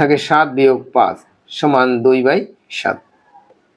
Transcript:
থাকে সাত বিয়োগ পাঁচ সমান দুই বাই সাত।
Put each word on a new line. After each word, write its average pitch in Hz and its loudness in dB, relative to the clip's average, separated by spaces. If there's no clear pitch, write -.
থাকে 147 2
সাত 156 2
বিয়োগ 135 2
পাঁচ 95 0
সমান 135 0
দুই 131 4
বাই 156 0
সাত। 98 -6